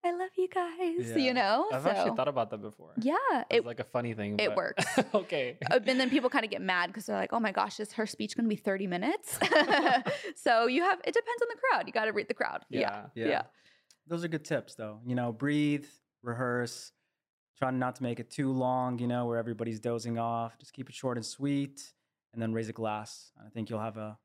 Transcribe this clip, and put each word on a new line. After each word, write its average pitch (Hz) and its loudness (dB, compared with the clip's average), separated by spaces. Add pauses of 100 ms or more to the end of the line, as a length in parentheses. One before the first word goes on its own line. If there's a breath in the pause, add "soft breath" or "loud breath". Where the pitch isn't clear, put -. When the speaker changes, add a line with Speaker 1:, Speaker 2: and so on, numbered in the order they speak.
Speaker 1:
"I 349 2
love 370 -4
you 370 2
guys," 349 -2
you 254 4
Speaker 2:
Yeah. - -
Speaker 1:
know? 247 4
Speaker 3:
I've 135 0
actually 190 4
Speaker 1:
So - -2
Speaker 3:
thought - 2
about 123 0
that 110 -6
before. 107 -8
Speaker 1:
Yeah, 294 4 (320)
Speaker 3:
It's - -
Speaker 1:
it, 226 2
Speaker 3:
like 120 -8
a 113 -2
funny 120 0
thing, 104 -2
Speaker 1:
it 208 2
Speaker 3:
but - 0
Speaker 1:
works. 180 0 (120)
Speaker 3:
<laughs> - 0
Okay. 147 0 (120)
Speaker 1:
Uh, 247 6
and 262 2
then 262 2
people 254 2
kinda 226 0
get 196 -6
mad 185 0
'cause 220 -12
they're 208 -2
like, - -2
"Oh 233 0
my 214 0
gosh, 196 -2
is 214 -6
her 220 -2
speech - -6
gonna 233 2
be 208 2
thirty 196 -2
minutes?" 196 -2
<laughs> 311 4
So 233 4
you 262 4
have, 370 2
it 320 -2
depends 466 2
on 466 0
the 453 -8
crowd. 453 2
You - -12
gotta 220 0
read 202 -2
the - -4
crowd. - -4
Yeah. - 0
Speaker 3:
Yeah. 104 -4
Speaker 2:
Yeah. 117 0
Speaker 1:
Yeah. - 2 (640 soft breath)
Speaker 2:
Those 170 -4
are 165 -2
good 160 -4
tips, 131 -4
though. 107 -10
You 123 -2
know, 120 0
breathe, 147 2 (360)
rehearse, 120 -2 (640)
try 131 -2
not 127 -2
to 131 -6
make 120 -4
it 117 -12
too 135 -2
long, 127 0
you 123 -2
know, 123 0
where 117 0
everybody's 113 -4
dozing 117 -2
off. 117 -2
Just - -20
keep 131 -12
it 131 -18
short 123 -2
and 113 -4
sweet, 139 -4 (400)
and 113 -6
then 113 0
raise 113 -2
a 110 -8
glass. 107 -6 (140)
I 107 -20
think 107 -8
you'll 110 -4
have 110 -6
a 107 -10